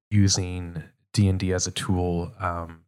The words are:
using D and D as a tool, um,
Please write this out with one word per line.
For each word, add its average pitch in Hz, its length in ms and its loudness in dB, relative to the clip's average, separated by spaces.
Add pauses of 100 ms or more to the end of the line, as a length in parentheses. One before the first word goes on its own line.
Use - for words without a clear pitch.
using 90 720 0 (320)
D 101 140 6
and 95 120 2
D 92 140 0
as 90 140 -2
a 90 40 -8
tool, 90 680 -2
um, 85 480 -8